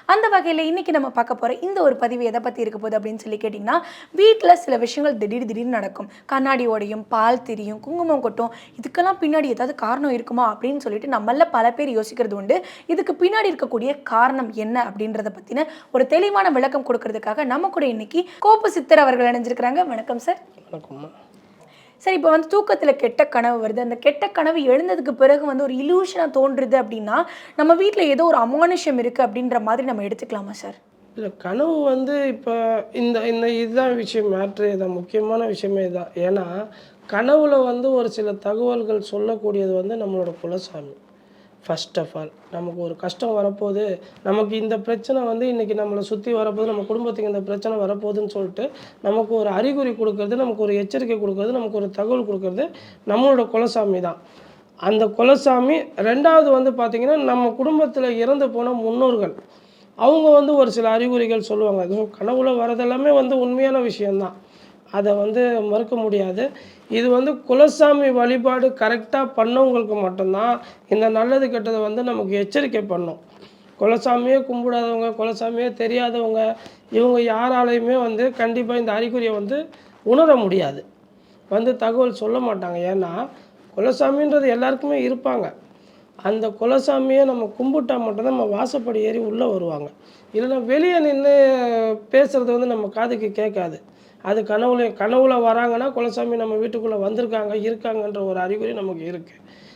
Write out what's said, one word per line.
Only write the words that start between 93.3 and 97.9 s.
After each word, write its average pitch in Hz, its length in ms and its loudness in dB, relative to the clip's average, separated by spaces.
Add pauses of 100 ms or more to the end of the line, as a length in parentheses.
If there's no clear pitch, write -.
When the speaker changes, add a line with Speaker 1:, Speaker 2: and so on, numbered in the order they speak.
Speaker 2:
கேட்காது. 202 480 -4 (500)
அது 214 120 2
கனவுல, 233 420 0 (160)
கனவுல 254 340 4 (140)
வராங்கன்னா 233 460 0
குலசாமி 240 420 -2
நம்ம 226 200 -4
வீட்டுக்குள்ள 220 460 -4
வந்திருக்காங்க, 214 520 -2 (120)
இருக்காங்கன்ற 220 600 -4